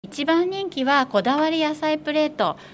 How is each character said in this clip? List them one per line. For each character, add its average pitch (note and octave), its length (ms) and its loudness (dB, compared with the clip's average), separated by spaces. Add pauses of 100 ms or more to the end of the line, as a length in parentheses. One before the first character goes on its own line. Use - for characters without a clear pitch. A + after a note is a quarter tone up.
一 C#4+ 220 -6
番 E4+ 240 4
人 F#4+ 200 -4
気 C4 140 -4
は C4+ 220 2
こ G#3 160 0
だ B3+ 160 2
わ D#4 120 2
り D#4+ 140 0
野 D4+ 120 0
菜 D#4 240 -2
プ D4+ 120 -6
レ D4+ 140 2
ー D4 40 -2
ト G#3 280 -2 (160)